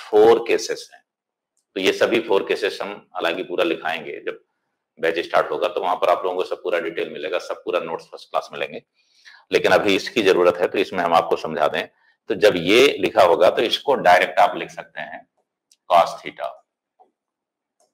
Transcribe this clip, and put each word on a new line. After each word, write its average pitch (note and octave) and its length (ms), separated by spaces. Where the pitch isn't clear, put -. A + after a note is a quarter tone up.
four A2+ 460
cases E2 460
हैं। - 80
तो G2 60
ये G2 120
सभी G2 280
four G2 220
cases - 380
हम G2 100
हालांकि F2 280
पूरा F2 200
लिखाएंगे, E2 580
जब - 180
batch E2 200
start E2 320
होगा D2+ 160
तो - 140
वहां F#2+ 140
पर F#2+ 140
आप F2 140
लोगों F#2 140
को F2+ 80
सब - 180
पूरा F2 160
detail E2 300
मिलेगा, D#2+ 300
सब - 240
पूरा F2 180
notes E2 240
first - 240
class - 220
में D2 80
लेंगे। C#2+ 240
लेकिन G2+ 200
अभी F#2 240
इसकी - 280
जरूरत F2 340
है F2 100
तो - 100
इसमें F#2 260
हम E2+ 100
आपको E2+ 240
समझा D2+ 300
दें, D#2 200
तो A2+ 60
जब F#2+ 220
ये G#2+ 300
लिखा - 240
होगा F2 260
तो - 140
इसको B2+ 340
direct F2+ 420
आप - 180
लिख E2+ 140
सकते - 300
हैं - 240
cos E2+ 280
theta - 320